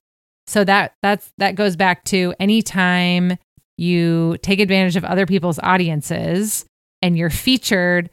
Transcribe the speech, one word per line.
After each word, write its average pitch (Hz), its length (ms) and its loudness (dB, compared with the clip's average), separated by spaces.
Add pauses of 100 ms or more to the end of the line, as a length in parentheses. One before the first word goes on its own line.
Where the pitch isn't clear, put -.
(480)
So 208 160 0
that, 196 300 2 (100)
that's, 202 260 -2 (100)
that 294 160 0
goes 202 200 0
back 180 300 0
to 180 340 0
anytime 180 1000 0 (400)
you 170 640 0
take 190 180 0
advantage 190 360 2
of 180 80 -2
other 185 220 0
people's 175 340 -2
audiences 175 1040 -2 (360)
and 175 160 0
you're 165 120 0
featured 175 840 0